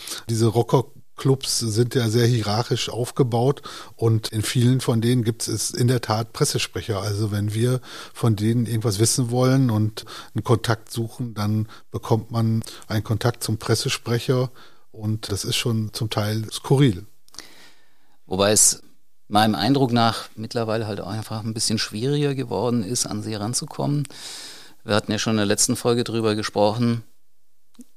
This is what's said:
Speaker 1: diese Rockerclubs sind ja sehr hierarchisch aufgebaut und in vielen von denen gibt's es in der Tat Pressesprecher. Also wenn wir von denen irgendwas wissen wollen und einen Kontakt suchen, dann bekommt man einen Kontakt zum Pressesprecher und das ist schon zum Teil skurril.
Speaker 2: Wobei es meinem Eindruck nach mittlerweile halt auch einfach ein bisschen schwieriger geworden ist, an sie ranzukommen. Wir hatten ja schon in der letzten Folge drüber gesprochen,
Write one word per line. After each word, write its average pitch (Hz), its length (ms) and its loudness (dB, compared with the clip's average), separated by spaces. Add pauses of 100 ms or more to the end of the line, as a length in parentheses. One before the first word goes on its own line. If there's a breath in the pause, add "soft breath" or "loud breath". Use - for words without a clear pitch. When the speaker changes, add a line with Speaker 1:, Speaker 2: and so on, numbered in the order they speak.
(300 loud breath)
Speaker 1:
diese 113 160 2
Rockerclubs - 1120 0
sind 117 380 0
ja 117 120 2
sehr 117 200 4
hierarchisch 113 600 0
aufgebaut 120 760 0 (340 loud breath)
und 113 320 2
in 110 140 -2
vielen 123 380 2
von 117 200 0
denen 120 240 2
gibt's 113 240 -4
es 113 240 -4
in 120 160 2
der 127 140 2
Tat 110 300 -2
Pressesprecher. 107 720 -2
Also 104 300 -2
wenn 104 200 0
wir 123 280 0 (340 loud breath)
von 113 220 2
denen 113 280 2
irgendwas 110 360 -2
wissen 117 320 2
wollen 127 380 4
und 107 340 0 (320 loud breath)
einen 107 80 -2
Kontakt - 480 2
suchen, 117 420 -6
dann 107 320 0 (240 loud breath)
bekommt 110 400 0
man 113 320 2 (240 loud breath)
einen 107 160 -2
Kontakt - 400 0
zum 110 160 -2
Pressesprecher 123 920 0 (400 soft breath)
und 107 400 -4
das 98 120 -4
ist 117 120 -4
schon 110 360 0
zum 110 180 -4
Teil 107 420 -2
skurril. 131 540 2 (1200 loud breath)
Speaker 2:
Wobei 98 260 4
es - 320 4 (420)
meinem 107 300 4
Eindruck 127 360 2
nach 117 440 2
mittlerweile 113 500 -4
halt 104 140 -6
auch 87 80 -10
einfach 110 340 -6
ein 110 120 -6
bisschen 110 240 -2
schwieriger 143 580 -2
geworden 120 480 0
ist, 123 220 -2
an 104 180 -6
sie 110 100 -6
ranzukommen. 139 720 -4 (800 loud breath)
Wir 104 120 2
hatten 107 160 0
ja 107 80 -2
schon 113 140 0
in - 20 2
der 104 100 2
letzten 107 300 2
Folge 120 260 0
drüber 110 320 0
gesprochen, 110 680 0 (920)